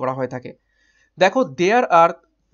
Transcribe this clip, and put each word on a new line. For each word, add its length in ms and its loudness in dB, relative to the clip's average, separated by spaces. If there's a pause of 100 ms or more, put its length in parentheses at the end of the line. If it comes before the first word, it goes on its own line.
করা 160 -6
হয়ে 180 -8
থাকে। 160 -14 (680)
দেখো, 220 0 (220)
there 240 2 (160)
are, 120 4 (400)